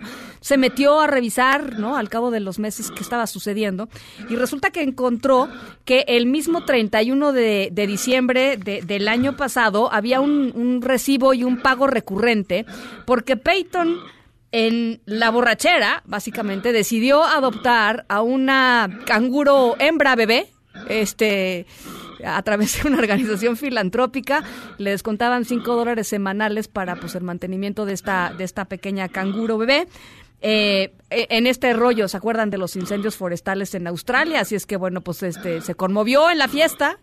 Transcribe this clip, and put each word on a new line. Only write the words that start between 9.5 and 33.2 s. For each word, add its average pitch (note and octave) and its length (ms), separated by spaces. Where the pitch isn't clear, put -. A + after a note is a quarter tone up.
había A#3+ 300
un, C#4+ 320
un B3 300
recibo C4 500
y B3 100
un B3+ 140
pago C4 300
recurrente G#3+ 800
porque B3 280
Peyton... F4 640
En A3+ 540
la A3 260
borrachera, A#3+ 760
básicamente, G#3 680
decidió A#3 520
adoptar A#3+ 840
a G#3 120
una B3 840
canguro B3+ 720
hembra C#4+ 360
bebé, A3+ 360
este, G3 800
a - 160
través G#3 400
de D4+ 80
una C4+ 80
organización G#3+ 600
filantrópica. B3 840
Le G3+ 120
descontaban A#3 540
cinco A#3+ 300
dólares A#3 320
semanales G#3 600
para, F3+ 280
pues, F3 200
el F3+ 80
mantenimiento F#3+ 600
de G3+ 80
esta, F3+ 420
de F#3 80
esta F#3 220
pequeña G3 440
canguro G#3 480
bebé. C#4 300
Eh, G#3 520
e-, G#3+ 200
en A#3 160
este B3+ 280
rollo, A#3 340
¿se G3 100
acuerdan G#3 320
de G3 80
los F3+ 180
incendios G3+ 400
forestales F#3+ 600